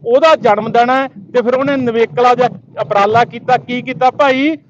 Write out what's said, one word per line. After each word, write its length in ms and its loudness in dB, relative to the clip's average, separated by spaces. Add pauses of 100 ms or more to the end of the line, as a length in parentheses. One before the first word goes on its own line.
ਉਹਦਾ 320 4
ਜਨਮ 360 0
ਦਿਨ 180 2
ਹੈ, 180 0
ਤੇ 340 -6
ਫਿਰ 120 -2
ਉਹਨੇ 220 -2
ਨਵੇਕਲਾ 580 0
ਜਿਹਾ 140 0 (340)
ਉਪਰਾਲਾ 420 0
ਕੀਤਾ। 320 -4
ਕੀ 260 -6
ਕੀਤਾ 280 0
ਭਾਈ? 460 0 (140)